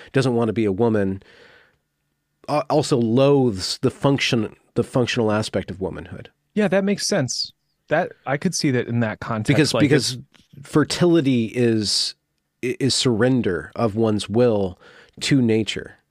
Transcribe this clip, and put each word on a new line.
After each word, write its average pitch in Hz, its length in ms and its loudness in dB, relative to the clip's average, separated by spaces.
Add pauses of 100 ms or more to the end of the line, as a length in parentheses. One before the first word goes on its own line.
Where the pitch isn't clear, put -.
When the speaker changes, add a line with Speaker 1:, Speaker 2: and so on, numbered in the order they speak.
(140)
Speaker 1:
doesn't 131 200 0
want 117 140 2
to 104 60 0
be 110 120 0
a 98 60 2
woman, 98 500 0 (1300)
uh, 147 220 -2
also 143 280 0
loathes 123 800 2
the 127 120 0
function, 131 640 -2 (180)
the 120 100 0
functional 117 480 0
aspect 107 380 -4
of 87 100 -12
womanhood. - 520 -10 (240)
Speaker 2:
Yeah, 208 140 0
that 196 140 0
makes 196 220 -2
sense. - 480 -4 (360)
That, 160 240 0 (120)
I 135 120 -2
could 175 180 -4
see 147 160 0
that 123 160 0
in 117 140 0
that 107 180 -2
context, 110 280 -4
Speaker 1:
Because, 147 280 2
Speaker 2:
like, 113 60 4
Speaker 1:
because 131 320 2
Speaker 2:
it's - 540 -20
Speaker 1:
fertility 143 840 2
is, 113 600 0 (480)
i-, 123 160 -4
is 131 160 0
surrender 110 800 0
of 110 200 -2
one's 110 320 0
will 104 520 0 (400)
to 143 220 2
nature. 110 560 -2 (140)